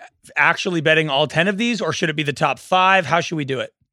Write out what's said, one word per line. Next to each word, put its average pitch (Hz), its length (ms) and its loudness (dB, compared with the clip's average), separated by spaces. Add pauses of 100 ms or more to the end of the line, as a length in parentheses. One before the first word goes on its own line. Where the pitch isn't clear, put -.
(360)
actually 165 460 0
betting 156 260 2
all 143 180 0
ten 170 220 0
of 202 80 -2
these, 233 240 -2
or 160 140 -4
should 170 160 -2
it 151 60 -6
be 156 80 -4
the 143 100 -4
top 143 240 -2
five? 185 480 2
How 160 160 0
should - 140 -8
we 147 100 -4
do 131 140 -4
it? 110 120 -8 (200)